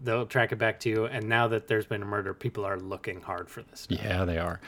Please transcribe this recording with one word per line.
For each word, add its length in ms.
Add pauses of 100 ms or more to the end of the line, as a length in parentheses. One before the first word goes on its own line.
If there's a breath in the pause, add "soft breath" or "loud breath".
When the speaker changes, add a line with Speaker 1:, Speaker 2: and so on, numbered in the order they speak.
Speaker 1:
they'll 220
track 260
it 80
back 200
to 80
you. 180
And 220
now 200
that 180
there's 200
been 160
a 40
murder, 260
people 320
are 140
looking 440
hard 280
for 120
this 180
stuff." 240
Speaker 2:
Yeah, 200
they 140
are. 300